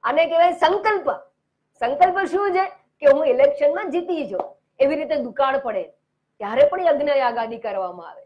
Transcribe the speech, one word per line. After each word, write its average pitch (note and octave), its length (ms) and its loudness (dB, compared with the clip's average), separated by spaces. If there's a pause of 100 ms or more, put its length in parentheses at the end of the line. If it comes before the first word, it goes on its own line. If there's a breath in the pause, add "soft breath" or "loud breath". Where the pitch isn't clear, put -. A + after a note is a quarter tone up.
આને D4+ 220 2
કહેવાય E4+ 260 4
સંકલ્પ. F#4+ 580 0 (680)
સંકલ્પ F4+ 460 2
શું G4 260 -2
છે? F#4+ 140 0 (340)
કે D4 60 -2
હું C#4+ 220 4
ઇલેક્શનમાં D4 640 0
જીતી E4+ 360 -4
જાઉં. - 280 -8 (240)
એવી C#4 160 2
રીતે D4+ 200 -4
દુકાળ C4+ 440 -2
પડે G#3+ 240 -6 (540)
ત્યારે A#3 300 2
પણ - 140 -2
યજ્ઞ D4 280 0
યાગાદિ A#3 480 -2
કરવામાં F#3 520 -8
આવે. - 160 -20